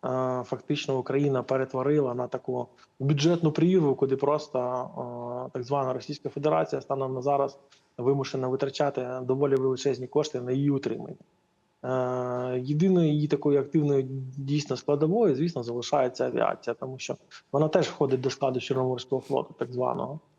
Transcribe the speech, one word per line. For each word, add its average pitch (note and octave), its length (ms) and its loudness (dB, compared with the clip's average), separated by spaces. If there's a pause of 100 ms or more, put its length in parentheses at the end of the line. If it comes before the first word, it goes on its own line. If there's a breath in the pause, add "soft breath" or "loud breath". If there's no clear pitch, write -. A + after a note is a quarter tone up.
е, B2+ 420 -2
фактично C3+ 520 -2
Україна C3+ 440 0
перетворила C3+ 720 0
на B2 120 -4
таку B2+ 400 -6 (340 soft breath)
бюджетну D#3 520 4
прірву, E3 420 4
куди C3+ 220 2
просто, D3 420 0
е, B2 960 -6
так B2+ 100 -6
звана C3 300 -2
Російська C3+ 360 -8
Федерація D3+ 520 0
станом C3+ 340 -4
на B2+ 80 -4
зараз C#3 360 0 (400 soft breath)
вимушена C3 500 0
витрачати C3+ 600 -2 (140)
доволі C3+ 340 2
величезні C3 500 0
кошти D3 340 -2
на B2 120 -4
її C#3+ 180 2
утримання. C3+ 460 -4 (680)
Е, B2+ 760 -2
єдиною D#3+ 480 4
її D3+ 200 2
такою C#3+ 320 2
активною C#3+ 420 2 (340)
дійсно C#3 400 -2
складовою, D#3 580 2
звісно, D3+ 280 -2
залишається B2+ 640 0
авіація, A#2 480 -2
тому C3 240 -10
що - 180 -8 (360 loud breath)
вона D3+ 160 4
теж D#3 200 4
входить C3 320 0
до C3 100 0
складу B2+ 300 -2
Чорноморського B2+ 640 -2
флоту, - 360 -2
так B2 140 -6
званого. B2+ 480 -4 (180)